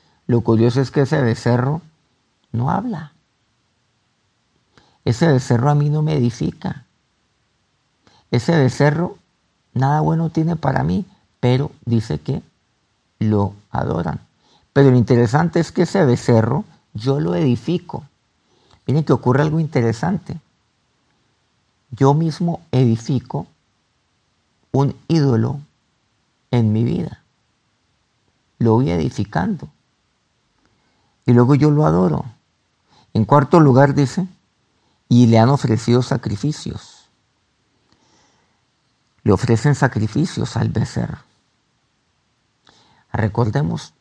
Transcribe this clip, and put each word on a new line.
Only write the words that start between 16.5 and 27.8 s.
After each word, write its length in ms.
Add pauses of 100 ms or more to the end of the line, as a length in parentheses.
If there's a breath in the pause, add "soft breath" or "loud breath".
yo 260
lo 140
edifico. 680 (840 soft breath)
Miren 180
que 80
ocurre 300
algo 180
interesante. 800 (1500)
Yo 240
mismo 460 (100)
edifico 760 (1300)
un 240 (120)
ídolo 520 (880)
en 220
mi 120
vida. 380 (1400)